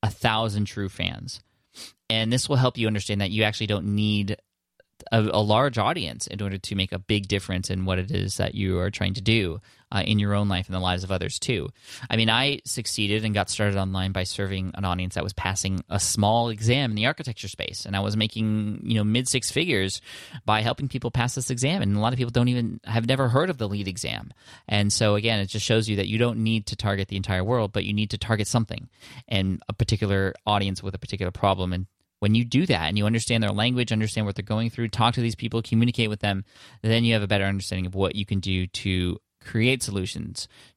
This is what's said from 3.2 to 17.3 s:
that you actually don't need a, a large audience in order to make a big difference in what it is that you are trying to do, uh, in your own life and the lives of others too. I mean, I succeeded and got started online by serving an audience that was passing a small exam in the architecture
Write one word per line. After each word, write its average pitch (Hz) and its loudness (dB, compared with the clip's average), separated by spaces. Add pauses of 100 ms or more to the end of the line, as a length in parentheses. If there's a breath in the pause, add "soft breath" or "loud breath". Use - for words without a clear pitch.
that 95 0
you 107 2
actually 107 -2
don't 101 0
need 104 0 (720)
a, 113 4
a 107 4
large 113 2
audience 107 -2
in 101 -8
order 98 -4
to - -8
make 95 0
a 90 -4
big 101 0
difference 95 -2
in 92 -2
what 92 0
it 92 -4
is 95 -2
that - -2
you 95 0
are 90 0
trying 95 -2
to 113 -8
do, 98 2 (320 soft breath)
uh, 101 0
in 107 2
your 101 2
own 101 2
life 92 0
and 95 -8
the 92 -2
lives 92 0
of 95 -4
others 95 -4
too. 104 -2 (400 loud breath)
I - 0
mean, 113 4
I 135 0
succeeded 107 -2
and 107 0
got 101 2
started 101 0
online 95 0
by 92 -2
serving 95 -4
an 98 -6
audience 90 -2
that 82 -2
was 92 -4
passing 92 -2
a 95 0
small 113 2
exam 117 2
in 107 -2
the 107 0
architecture 127 -6